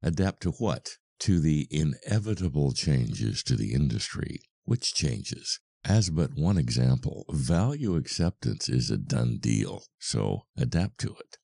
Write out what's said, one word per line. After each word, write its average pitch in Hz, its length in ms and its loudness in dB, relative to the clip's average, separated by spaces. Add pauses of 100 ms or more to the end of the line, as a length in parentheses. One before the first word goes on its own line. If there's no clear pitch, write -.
Adapt 95 420 0
to 87 100 0
what? - 440 -4 (240)
To 92 180 2
the 76 320 2
inevitable 78 1000 0
changes 57 720 0
to 65 140 0
the 53 180 -2
industry. - 640 -2 (240)
Which - 300 -2
changes? - 680 -4 (240)
As 101 260 4
but 76 240 0
one 85 220 2
example, 64 720 0
value 90 680 0
acceptance - 720 -2
is 62 200 0
a 53 80 0
done 58 420 0
deal, 53 460 -2 (140)
so 50 480 -2 (100)
adapt 85 420 0
to - 180 -4
it. - 280 -20